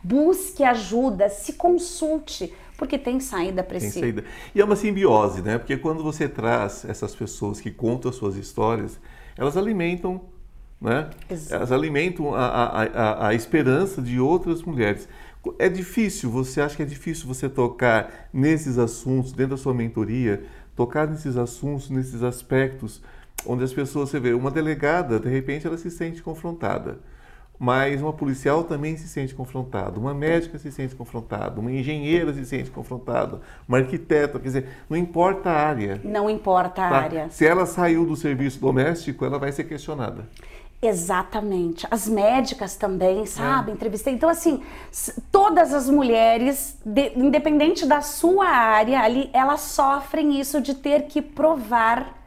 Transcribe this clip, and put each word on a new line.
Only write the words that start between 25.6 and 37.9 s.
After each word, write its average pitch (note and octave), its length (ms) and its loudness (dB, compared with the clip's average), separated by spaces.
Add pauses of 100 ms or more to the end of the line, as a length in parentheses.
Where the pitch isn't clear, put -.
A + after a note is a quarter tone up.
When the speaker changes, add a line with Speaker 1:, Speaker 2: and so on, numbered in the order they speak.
Speaker 2:
ela E3 100 -4
se E3+ 140 -8
sente E3 320 -8
confrontada. E3 760 -6 (580)
Mas C3+ 460 0
uma D3+ 100 -2
policial C#3+ 520 0
também D#3 320 -4
se D#3 100 -14
sente C3+ 260 -6
confrontada, A2+ 680 -6
uma C3+ 120 -4
médica D#3+ 460 0
se C#3+ 140 -12
sente C3 240 -8
confrontada, A2 640 -8
uma A#2+ 100 -4
engenheira D3 640 -2
se C#3 120 -8
sente B2+ 240 -6
confrontada, A#2+ 720 -4 (280)
uma B2 100 4
arquiteta, C#3+ 640 0
quer B2+ 80 -10
dizer, C3 200 -4 (220)
não D#3 60 -2
importa F3 540 0
a D3+ 180 2
área. G#2 340 -2
Speaker 1:
Não G#3 260 -2
importa F#3 560 0
a F3+ 60 0
Speaker 2:
Tá? C3+ 60 4
Speaker 1:
área. D#3 340 -2
Speaker 2:
Se - 160 4
ela F3 180 6
saiu E3+ 400 2